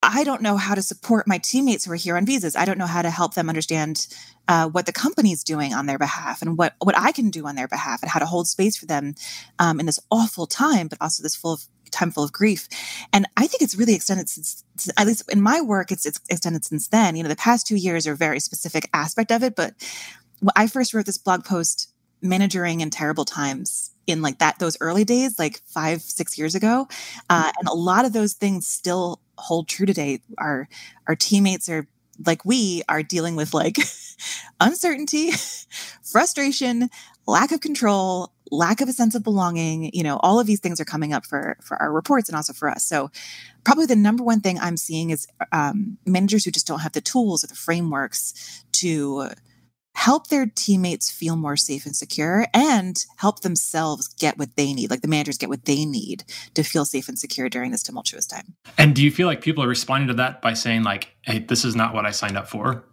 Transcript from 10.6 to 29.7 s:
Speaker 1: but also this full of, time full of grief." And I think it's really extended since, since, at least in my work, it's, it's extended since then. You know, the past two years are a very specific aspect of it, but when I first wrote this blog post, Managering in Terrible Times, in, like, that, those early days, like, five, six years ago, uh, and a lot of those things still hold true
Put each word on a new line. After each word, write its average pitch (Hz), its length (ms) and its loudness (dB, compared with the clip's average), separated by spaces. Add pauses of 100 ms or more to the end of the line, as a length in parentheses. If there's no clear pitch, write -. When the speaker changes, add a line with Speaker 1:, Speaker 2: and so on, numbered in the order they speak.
Speaker 1:
but - 120 -12
also 156 220 -4
this 151 120 -4
full 165 200 -4
of, - 120 -12 (240)
time 170 200 0
full 151 140 0
of 147 80 -6
grief." 208 360 0 (420)
And 196 160 6 (120)
I 269 80 4
think - 160 0
it's 254 120 0
really 220 200 4
extended 185 340 -2
since, - 360 -10 (120)
since, - 220 -6
at 208 80 6
least 220 160 2 (100)
in 202 80 6
my 254 220 4
work, 196 280 0
it's, 180 140 -4
it's - 240 -4
extended 165 360 -2
since 151 240 -6
then. 202 280 4
You 165 60 -4
know, 156 80 -4
the 156 60 -2
past 233 300 2
two 214 100 0
years 170 300 0
are 151 60 -2
a 143 40 -4
very 151 220 0
specific - 540 -4
aspect 165 400 0
of 226 100 2
it, 247 140 0
but - 160 -2 (680)
when 196 160 4
I 214 100 6
first 247 260 0
wrote 220 140 0
this 196 120 -4
blog 185 260 0
post, - 440 -2 (360)
Managering 185 560 2
in 156 80 -2
Terrible 151 380 -2
Times, 143 640 -6 (160)
in, 160 160 0
like, 143 160 -2
that, 156 200 2
those 165 220 -2
early 180 240 2
days, 240 340 2
like, 160 280 -2
five, 160 340 -2
six - 380 -8
years 156 160 -4
ago, 233 340 2 (400)
uh, 160 300 4
and 180 100 -2
a - 60 0
lot 180 320 4
of 220 80 -2
those 214 180 0
things 196 340 -2
still 180 540 -4 (160)
hold 165 320 -2
true - 160 -2